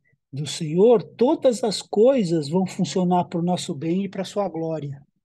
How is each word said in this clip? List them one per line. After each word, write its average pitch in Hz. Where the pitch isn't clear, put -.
do 143
Senhor, 180
todas 254
as 208
coisas 196
vão 185
funcionar 180
pro 175
nosso 175
bem 165
e 196
pra 185
sua 202
glória, 160